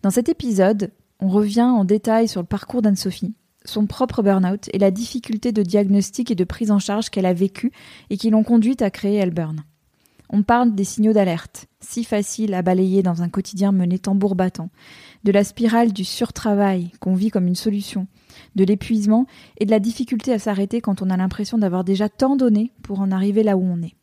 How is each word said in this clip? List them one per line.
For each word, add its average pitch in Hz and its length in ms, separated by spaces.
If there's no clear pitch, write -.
Dans 196 80
cet 240 180
épisode, 208 640
on 190 80
revient 208 340
en 240 220
détail 220 420
sur 208 140
le 170 60
parcours 220 360
d'Anne-Sophie, 196 520
son 214 220
propre 240 360
burn-out 190 500
et 190 60
la 196 120
difficulté 226 640
de 208 100
diagnostic 202 720
et - 20
de 175 100
prise 208 280
en 202 80
charge 208 300
qu'elle 190 160
a 185 60
vécue 190 380
et 202 60
qui 220 140
l'ont 220 120
conduite 233 400
à 196 80
créer 208 280
Hellburn. 165 440
On 202 140
parle 233 320
des 196 80
signaux 214 300
d'alerte, 185 540
si - 240
faciles 208 520
à 180 80
balayer 185 420
dans 175 180
un 175 60
quotidien 196 420
mené 185 300
tambour 196 340
battant, 180 360
de 208 80
la 202 140
spirale 226 480
du 190 100
surtravail 196 960
qu'on 185 160
vit 202 160
comme 185 160
une 180 80
solution, 202 540
de 190 80
l'épuisement 214 640
et 208 80
de 202 40
la 220 80
difficulté 233 540
à 214 80
s'arrêter 202 400
quand 196 200
on 185 100
a 185 60
l'impression 196 420
d'avoir 185 260
déjà 196 240
tant 269 260
donné 240 380
pour 196 180
en 196 120
arriver 202 320
là 202 120
où 185 60
on 175 200
est. 165 200